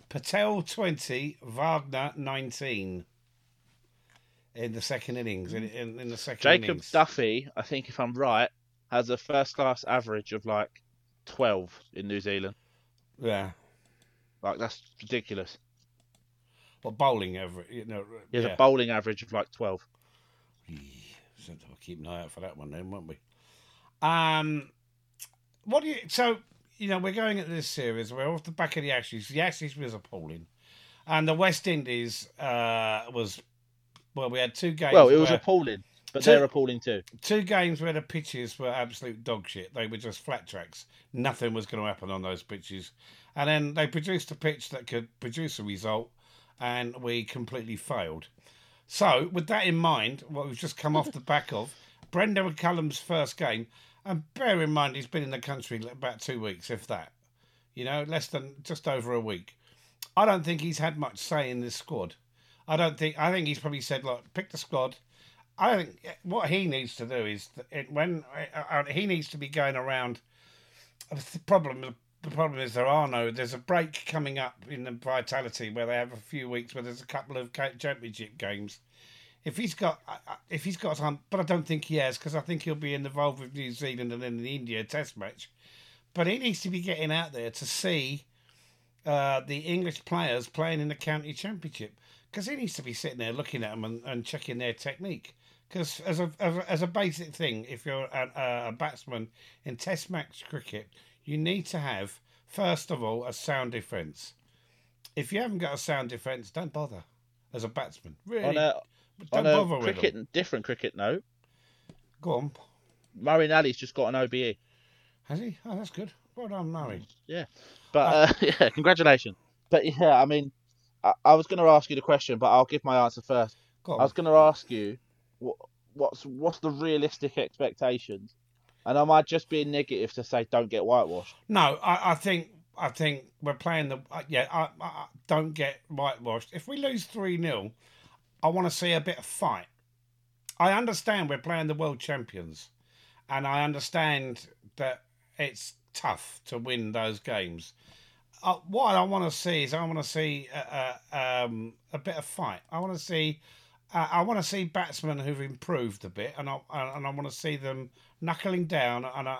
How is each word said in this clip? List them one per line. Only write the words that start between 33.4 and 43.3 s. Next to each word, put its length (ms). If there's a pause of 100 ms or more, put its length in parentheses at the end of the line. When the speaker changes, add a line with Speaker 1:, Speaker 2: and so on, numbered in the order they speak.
Speaker 1:
well, 160
we 100
had 140
two 180
games 220
Speaker 2:
Well, 160
it 60
was 140
Speaker 1:
where 100
Speaker 2:
appalling, 440 (300)
but 80
Speaker 1:
two 100
Speaker 2:
they're 120
appalling 360
too. 220 (200)
Speaker 1:
two 200
games 400
where 120
the 80
pitches 580
were 100
absolute 540
dog 240
shit. 260
They 140
were 100
just 220
flat 280
tracks. 380 (280)
Nothing 400
was 120
gonna 220
happen 240
on 100
those 220
pitches. 480 (440)